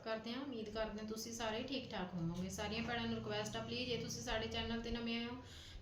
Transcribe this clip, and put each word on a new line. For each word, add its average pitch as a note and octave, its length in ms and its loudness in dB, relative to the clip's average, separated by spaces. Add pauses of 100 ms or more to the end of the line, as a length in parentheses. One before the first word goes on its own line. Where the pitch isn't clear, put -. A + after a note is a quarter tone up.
ਕਰਦੇ A3+ 280 0
ਹਾਂ। B3+ 100 0
ਉਮੀਦ A3+ 320 -2
ਕਰਦੇ G#3+ 260 0
ਹਾਂ G#3+ 80 -4
ਤੁਸੀਂ A3 240 -2
ਸਾਰੇ A3+ 300 0
ਠੀਕ - 280 -2
ਠਾਕ F#3 240 -2
ਹੋਵੋਗੇ। F3 360 2
ਸਾਰੀਆਂ G#3+ 340 0
ਭੈਣਾਂ A#3 220 2
ਨੂੰ A3+ 100 4
ਰਿਕੁਐਸਟ G#3+ 400 0
ਆ, A3+ 60 0
ਪਲੀਜ਼ A#3+ 260 0
ਜੇ A#3 80 4
ਤੁਸੀਂ A#3 260 -2
ਸਾਡੇ A3+ 240 2
ਚੈਨਲ A3+ 340 2
ਤੇ A#3 100 -2
ਨਵੇਂ A#3 260 2
ਆਏ A#3 100 2
ਹੋ B3 100 -2 (460)